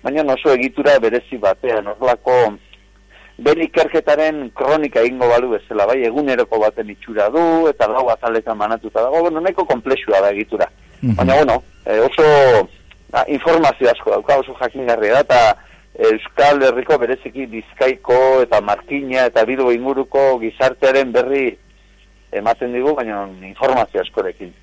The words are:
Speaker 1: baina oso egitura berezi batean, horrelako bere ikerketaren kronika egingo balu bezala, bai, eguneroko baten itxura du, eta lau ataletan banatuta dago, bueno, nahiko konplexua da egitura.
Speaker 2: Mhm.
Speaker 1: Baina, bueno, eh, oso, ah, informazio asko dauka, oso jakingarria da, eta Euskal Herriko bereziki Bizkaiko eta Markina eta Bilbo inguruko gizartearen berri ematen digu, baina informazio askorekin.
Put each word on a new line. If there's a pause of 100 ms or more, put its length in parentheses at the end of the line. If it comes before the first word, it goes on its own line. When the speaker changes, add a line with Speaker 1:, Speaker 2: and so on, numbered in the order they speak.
Speaker 1:
baina (100)
oso
egitura
berezi
batean,
horrelako (840)
bere
ikerketaren
kronika
egingo
balu
bezala,
bai,
eguneroko
baten
itxura
du,
eta
lau
ataletan
banatuta
dago,
bueno,
nahiko
konplexua
da
egitura. (320)
Speaker 2:
Mhm.
Speaker 1:
Baina,
bueno, (220)
eh,
oso, (880)
ah,
informazio
asko
dauka,
oso
jakingarria
da,
eta (360)
Euskal
Herriko
bereziki
Bizkaiko
eta
Markina
eta
Bilbo
inguruko
gizartearen
berri (720)
ematen
digu,
baina (180)
informazio
askorekin.